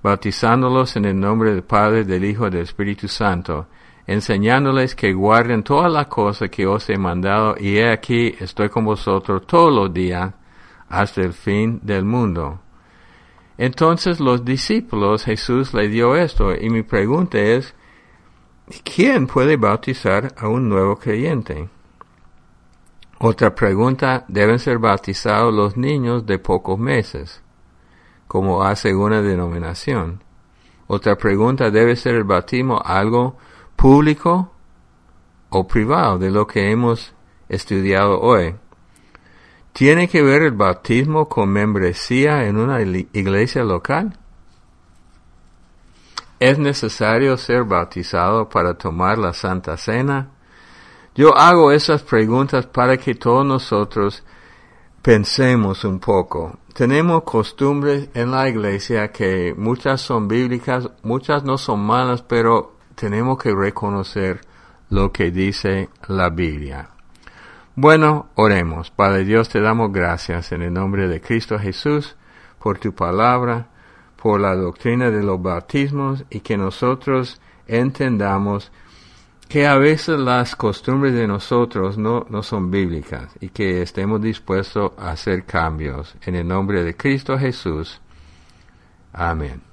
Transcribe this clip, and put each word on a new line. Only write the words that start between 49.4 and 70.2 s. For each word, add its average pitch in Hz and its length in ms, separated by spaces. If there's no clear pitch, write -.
Cena? 135 540
Yo 143 200
hago 160 340
esas 147 320
preguntas 123 640
para 127 320
que 127 180
todos 127 300
nosotros 107 760
pensemos 113 840
un 95 140
poco. 87 600
Tenemos 160 500
costumbres 143 880
en 120 180
la 131 180
iglesia 104 640
que 95 440
muchas 123 440
son 110 260
bíblicas, 123 600
muchas 135 420
no 135 120
son 104 280
malas, 123 360
pero 117 540
tenemos 117 420
que 107 180
reconocer 98 840
lo 98 240
que 87 180
dice 95 580
la 92 200
Biblia. 73 600
Bueno, 151 580
oremos. 85 560
Padre 98 320
Dios, 113 240
te 104 140
damos 110 320
gracias 87 580